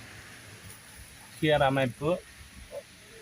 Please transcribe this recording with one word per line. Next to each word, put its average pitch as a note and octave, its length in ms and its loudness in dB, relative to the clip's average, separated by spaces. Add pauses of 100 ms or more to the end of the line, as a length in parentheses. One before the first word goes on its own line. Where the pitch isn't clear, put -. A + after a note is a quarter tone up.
(1400)
கியர் D3 280 6
அமைப்பு, C3+ 420 0 (1120)